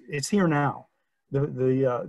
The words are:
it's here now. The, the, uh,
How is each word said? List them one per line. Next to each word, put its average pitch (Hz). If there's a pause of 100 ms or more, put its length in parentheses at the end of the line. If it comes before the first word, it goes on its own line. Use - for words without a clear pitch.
it's 143
here 202
now. 147 (460)
The, 135
the, 131
uh, 120